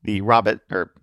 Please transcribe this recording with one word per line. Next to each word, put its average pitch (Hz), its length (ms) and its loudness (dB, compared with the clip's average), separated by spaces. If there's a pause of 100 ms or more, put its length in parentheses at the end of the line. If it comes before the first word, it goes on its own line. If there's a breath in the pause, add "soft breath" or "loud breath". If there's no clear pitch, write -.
The 104 180 -4
robbit, 110 400 2 (100)
er 90 220 -6 (100)